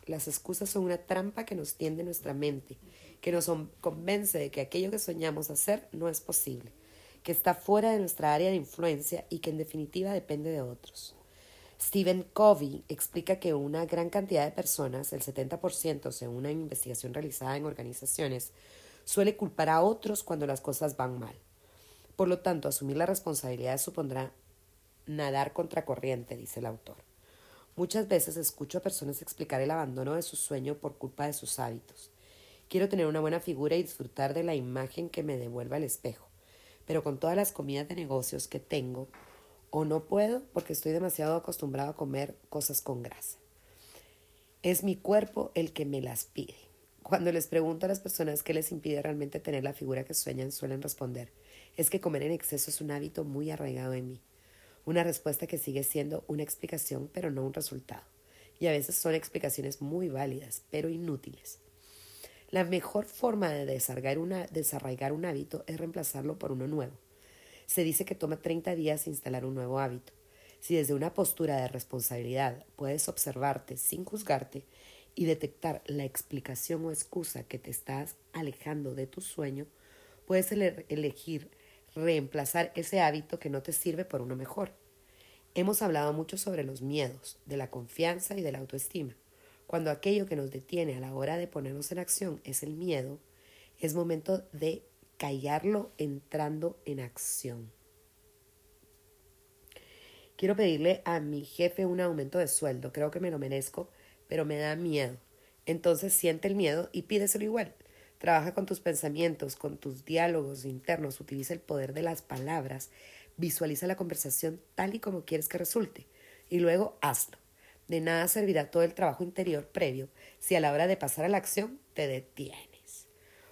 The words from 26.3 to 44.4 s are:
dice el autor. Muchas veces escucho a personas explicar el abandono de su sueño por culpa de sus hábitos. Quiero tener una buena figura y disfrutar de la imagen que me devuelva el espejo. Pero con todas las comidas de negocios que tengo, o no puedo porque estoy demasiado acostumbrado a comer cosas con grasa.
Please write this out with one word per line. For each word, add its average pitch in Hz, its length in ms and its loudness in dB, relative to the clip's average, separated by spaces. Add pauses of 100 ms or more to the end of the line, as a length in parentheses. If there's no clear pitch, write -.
dice 120 260 -8
el 123 60 -4
autor. 110 300 -10 (800)
Muchas 196 320 0
veces 165 280 4
escucho 156 420 -2
a 175 40 0
personas 143 400 -2
explicar 143 380 -2
el 135 100 2
abandono 139 440 0
de 165 80 0
su - 120 -8
sueño 143 440 -2
por 143 200 -8
culpa 139 280 -4
de 147 60 0
sus - 280 -4
hábitos. 117 500 -6 (580)
Quiero 185 200 4
tener 185 180 4
una 156 140 4
buena 156 180 4
figura 151 380 0
y 180 60 4
disfrutar 139 520 -2
de 165 80 2
la 165 140 2
imagen 131 520 -2
que 165 140 -4
me 147 160 -2
devuelva 123 380 -4
el 151 80 0
espejo. - 420 -6 (600)
Pero 160 180 2
con 139 160 -2
todas 170 160 4
las 202 160 2
comidas 139 340 -4
de 160 80 -8
negocios 139 540 -2
que - 100 -6
tengo, 127 500 -2 (640)
o 156 140 2
no 156 220 0
puedo 214 360 4 (100)
porque 170 200 -2
estoy 156 180 0
demasiado 165 460 2
acostumbrado 143 540 -2
a - 60 -10
comer 139 380 -2 (140)
cosas 143 320 -2
con 123 220 -6
grasa. - 360 -10 (1300)